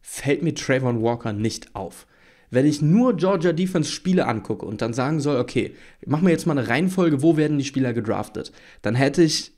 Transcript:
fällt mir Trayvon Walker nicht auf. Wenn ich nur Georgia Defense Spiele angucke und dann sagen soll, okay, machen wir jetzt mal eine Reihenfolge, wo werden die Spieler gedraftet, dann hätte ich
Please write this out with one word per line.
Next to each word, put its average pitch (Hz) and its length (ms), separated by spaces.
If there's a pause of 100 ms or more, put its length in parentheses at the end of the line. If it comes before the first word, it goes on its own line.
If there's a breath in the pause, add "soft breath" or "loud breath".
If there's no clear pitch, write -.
fällt - 440
mir 156 100
Trayvon 120 480
Walker 117 300
nicht 107 420
auf. 95 320 (480 soft breath)
Wenn 135 120
ich 147 160
nur 208 340
Georgia 175 380
Defense 175 360
Spiele 185 360
angucke 110 400
und 104 160
dann 113 100
sagen 135 280
soll, 139 180
okay, 123 360 (300 loud breath)
machen 160 220
wir 175 60
jetzt 160 140
mal 151 120
eine 113 100
Reihenfolge, 160 540
wo 160 160
werden 151 180
die 139 80
Spieler 131 300
gedraftet, 104 580 (300 loud breath)
dann 107 120
hätte 139 280
ich - 360